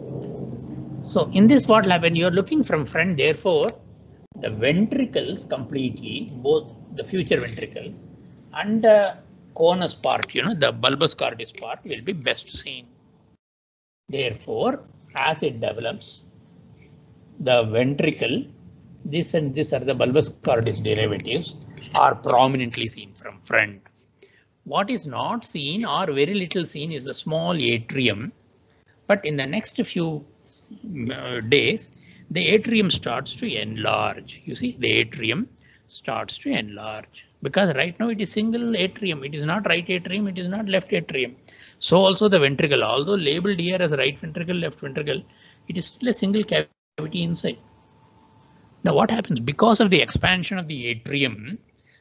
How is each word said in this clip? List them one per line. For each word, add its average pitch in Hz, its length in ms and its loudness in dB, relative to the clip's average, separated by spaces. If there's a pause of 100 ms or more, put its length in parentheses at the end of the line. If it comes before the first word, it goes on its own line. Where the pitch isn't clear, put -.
(1080)
So - 260 0
in 196 140 8
this, 269 220 8
what 220 160 8
will 190 80 4
happen? 170 240 4
You 170 100 4
are 180 40 2
looking 196 320 2
from 156 220 0
front, 170 320 0
therefore, 156 560 2 (680)
the 113 100 -4
ventricles 175 920 0
completely, 131 920 -6
both 147 360 0 (240)
the - 80 -6
future 175 360 0
ventricles 113 560 -10 (560)
and 208 300 -2
the 208 360 6 (360)
conus 175 460 2
part, - 340 0
you 120 80 2
know, 202 120 0
the 139 180 2
bulbus 135 440 0
cordis 117 360 -6
part - 320 -10
will 131 180 -8
be 165 100 -4
best 127 440 -6
seen. 127 300 -14 (1200)
Therefore, 135 760 -4 (320)
as 143 280 -2
it 120 180 -4
develops, 110 600 -6 (1160)
the 127 240 4
ventricle, 131 800 0 (600)
this 156 300 -4
and 147 200 0
this 147 180 -4
are 131 80 0
the 131 140 -2
bulbus 127 360 2 (120)
cordis 113 380 0
derivatives, 107 720 -2 (400)
are 135 200 6
prominently 127 720 2
seen 104 260 -16
from 104 260 -18
front. 107 400 0 (840)
What 185 260 -2
is 220 160 -6
not 147 380 -6
seen 165 400 -6
or 170 220 -2
very 147 280 0
little 180 320 -4
seen 156 240 -10
is 135 160 -8
a 131 80 -8
small 165 400 -4
atrium, 117 760 0 (760)
but 202 180 2
in 151 120 -2
the 135 100 -2
next 175 380 -6
few, 165 400 -4 (880)
uh, 127 280 -6
days, 127 500 2 (400)
the 170 180 0
atrium 214 420 4
starts 127 440 -4
to - 200 -8
enlarge. 107 880 -2
You - 100 -10
see, 247 240 -6
the 117 100 0
atrium 113 600 0 (380)
starts - 520 -8
to - 120 -6
enlarge 107 760 -8 (160)
because 165 320 0
right 165 260 -2
now 226 80 -2
it 220 120 -4
is 185 120 -6
single 226 440 -2
atrium. 175 460 -4
It 147 120 -8
is 147 100 -4
not 196 240 -2
right 170 200 0
atrium. 185 400 -4
It 185 100 -8
is 180 100 -4
not 202 180 -4
left 190 260 0
atrium. 139 440 -2 (420)
So - 200 4
also 196 300 6
the 196 100 6
ventricle, 139 440 4
although 139 320 2
labeled 175 440 0
here 175 220 -2
as 165 120 0
right 139 260 0
ventricle, 170 380 -6
left 165 240 -6
ventricle, 143 420 -6 (460)
it 170 80 -8
is 175 100 -6
still - 220 -6
a 233 60 2
single 202 300 0
cavity 156 800 -4
inside. 170 360 -4 (1200)
Now 165 120 4
what 220 160 4
happens? 220 300 -2
Because 196 400 4
of 208 100 4
the 165 100 8
expansion 180 580 0
of 170 100 -8
the 135 200 -8
atrium, 123 720 -4 (420)